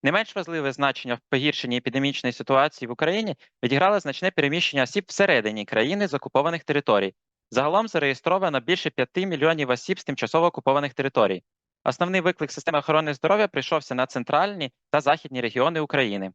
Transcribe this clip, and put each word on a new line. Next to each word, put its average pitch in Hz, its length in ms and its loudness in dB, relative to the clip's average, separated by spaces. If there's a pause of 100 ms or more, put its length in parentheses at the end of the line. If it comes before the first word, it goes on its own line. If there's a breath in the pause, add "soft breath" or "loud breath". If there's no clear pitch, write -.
Не 135 80 2
менш 208 240 -2
важливе 165 360 -4
значення 131 440 -2
в - 40 -14 (100)
погіршенні 131 480 -2
епідемічної 131 560 -2
ситуації 135 560 0
в - 20 -8
Україні 180 440 -2 (280 soft breath)
відіграло 170 360 4
значне 170 320 -4
переміщення 143 520 0
осіб - 240 -4
всередині 110 580 2
країни 165 420 0
з 147 60 -4
окупованих 156 500 -2
територій. 107 500 0 (380)
Загалом 156 360 2
зареєстровано 160 720 0
більше 165 300 -2
п'яти 185 360 -2
мільйонів 156 440 0
осіб 123 300 -2
з - 40 -18
тимчасово 160 420 0
окупованих 143 480 0
територій. 110 500 0 (400)
Основний 180 380 0
виклик 160 300 -2
системи 156 280 -2
охорони 151 340 2
здоров'я 202 340 2
прийшовся 143 480 -4
на 127 100 0
центральні 151 680 -2 (200)
та 147 100 2
західні 139 400 0
регіони 131 380 0
України. 104 560 -2